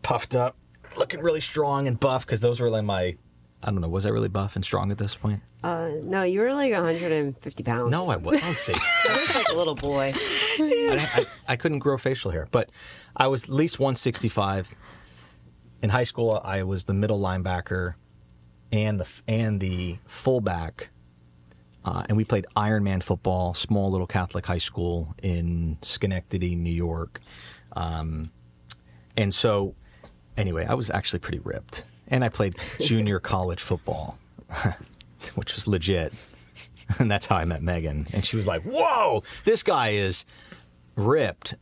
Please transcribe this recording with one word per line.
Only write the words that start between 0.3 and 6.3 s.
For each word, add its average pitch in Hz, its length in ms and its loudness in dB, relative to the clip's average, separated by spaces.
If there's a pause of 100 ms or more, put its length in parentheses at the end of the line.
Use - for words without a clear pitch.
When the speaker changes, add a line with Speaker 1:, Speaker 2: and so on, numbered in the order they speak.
Speaker 1:
up, 123 220 2 (380)
looking 135 260 -2
really 156 200 2
strong 139 460 0
and 117 120 0
buff, 131 280 2
'cause 107 140 0
those 120 180 2
were, 120 100 4
like, 107 140 2
my, 92 320 0 (480)
I 107 80 0
don't 95 100 2
know, 82 80 0
was 98 160 0
I 104 40 2
really 110 180 2
buff 98 280 -2
and 98 80 -2
strong 95 280 0
at 101 80 -4
this 101 160 -2
point? 104 260 -2 (220)
Speaker 2:
Uh, 165 260 -2 (140)
no, 190 180 0
you 185 200 2